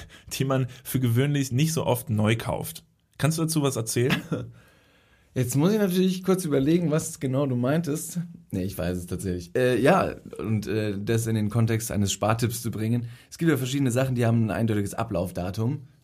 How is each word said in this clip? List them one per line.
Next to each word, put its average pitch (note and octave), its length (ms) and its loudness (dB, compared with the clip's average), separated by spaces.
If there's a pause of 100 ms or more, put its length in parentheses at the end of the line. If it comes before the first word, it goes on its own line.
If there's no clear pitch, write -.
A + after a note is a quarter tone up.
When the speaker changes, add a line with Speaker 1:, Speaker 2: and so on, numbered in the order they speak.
Speaker 1:
<laughs> - 360 -14
die C3+ 60 0
man C3 240 2 (160)
für - 160 -2
gewöhnlich C3 500 2
nicht D3+ 220 2
so D#3+ 120 -2
oft A#2+ 260 0
neu A2 260 4
kauft. - 480 -6 (340)
Kannst D#3+ 200 0
du E3 40 0
dazu D#3+ 200 0
was C3+ 120 2
erzählen? A#2+ 400 0 (160)
Speaker 2:
<laughs> A2+ 220 -6 (840)
Jetzt B2+ 220 0
muss D#3+ 160 4
ich A3 60 2
natürlich F#3 460 2
kurz F#3 200 2
überlegen, D3+ 460 2
was D#3 300 -2
genau C#3 260 0
du B2+ 80 0
meintest. D3 640 -2 (320)
Nee, F#2 140 -2
ich G2+ 120 -6
weiß F2+ 200 -2
es F2+ 100 -8
tatsächlich. F2+ 480 -6
Äh, B2+ 260 2
ja, B2 360 4 (220)
und, G#2 280 -2
äh, G#2+ 320 -2
das A2+ 300 0
in A2 80 0
den G#2 120 0
Kontext A2+ 440 0
eines G2 200 0
Spartipps A2+ 500 0
zu A2+ 100 -4
bringen. A2+ 340 -2 (240)
Es - 80 -20
gibt E3 120 2
ja C#3+ 60 4
verschiedene C3 360 0
Sachen, C3 240 2
die A#2+ 100 2
haben A2+ 200 4
ein G#2+ 40 -2
eindeutiges G#2 440 0
Ablaufdatum. F#2+ 920 -4 (180)